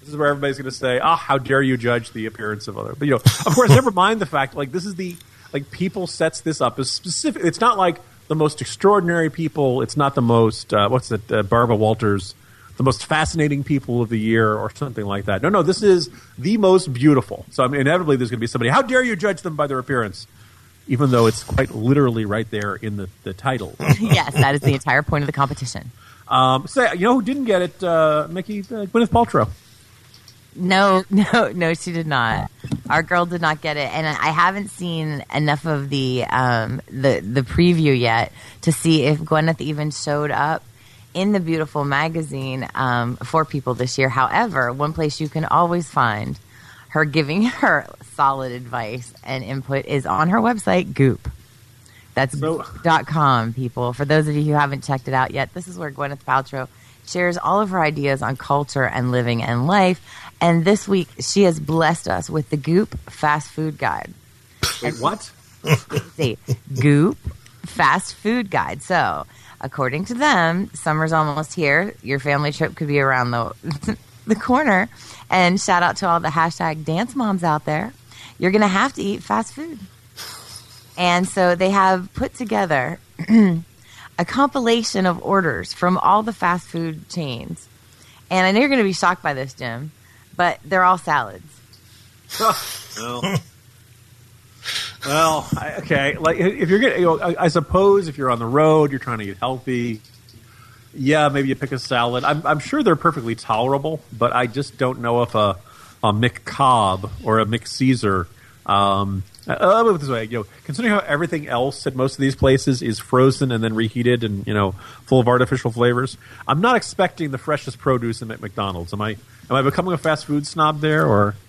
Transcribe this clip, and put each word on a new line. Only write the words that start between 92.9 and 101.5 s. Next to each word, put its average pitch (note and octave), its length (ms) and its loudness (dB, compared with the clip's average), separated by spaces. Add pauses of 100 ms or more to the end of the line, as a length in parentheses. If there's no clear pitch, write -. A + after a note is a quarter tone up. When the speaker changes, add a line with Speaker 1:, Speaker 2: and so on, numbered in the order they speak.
Speaker 1:
Well, A#2+ 240 -8 (1800)
well, D#3 500 2
I, D3+ 220 -8
okay. C#3+ 400 -2
Like, D#3+ 200 0
if F3+ 300 0
you're G3 120 4
gonna, C4 160 2
you F3+ 100 2
know, E3 140 4
I, F3 240 -2
I F3 40 4
suppose F3+ 600 4
if C#3 100 -12
you're C3 120 0
on A#2+ 100 0
the A#2 60 -4
road, D3+ 440 4
you're C3+ 80 -6
trying A#2+ 200 -6
to G#2+ 60 -8
get G2 120 -8
healthy, A#2+ 640 -4 (920)
yeah, D3 340 2
maybe C#3 200 0
you C3+ 60 0